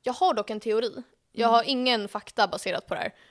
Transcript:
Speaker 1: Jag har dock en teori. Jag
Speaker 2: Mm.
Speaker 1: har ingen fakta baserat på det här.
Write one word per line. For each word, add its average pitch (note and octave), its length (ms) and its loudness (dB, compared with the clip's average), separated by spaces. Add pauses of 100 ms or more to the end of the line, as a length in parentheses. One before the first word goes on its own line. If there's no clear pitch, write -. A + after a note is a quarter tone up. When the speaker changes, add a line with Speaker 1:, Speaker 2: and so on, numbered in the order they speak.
Speaker 1:
Jag B3 100 -4
har F4 220 2
dock A#3+ 160 -4
en G#3+ 100 -4
teori. A3+ 420 -2 (300)
Jag A#3 160 0
Speaker 2:
Mm. A3+ 60 6
Speaker 1:
har A#3 100 6
ingen B3 440 0
fakta - 400 0
baserat - 380 -4
på F#3 80 -4
det - 60 -6
här. G3+ 140 -6 (160)